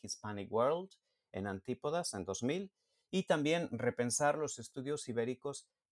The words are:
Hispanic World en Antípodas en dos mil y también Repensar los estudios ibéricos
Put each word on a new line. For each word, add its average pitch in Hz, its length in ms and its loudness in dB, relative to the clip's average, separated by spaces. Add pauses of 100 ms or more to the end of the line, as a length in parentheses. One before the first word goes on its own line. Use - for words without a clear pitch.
Hispanic 104 480 -6
World 147 400 2 (400)
en 98 160 -2
Antípodas 127 640 -2
en 90 120 -4
dos 95 180 -2
mil 180 300 -2 (400)
y 185 160 2
también 160 420 4
Repensar 120 640 2
los 151 220 -2
estudios 139 500 -6
ibéricos 123 600 -2 (240)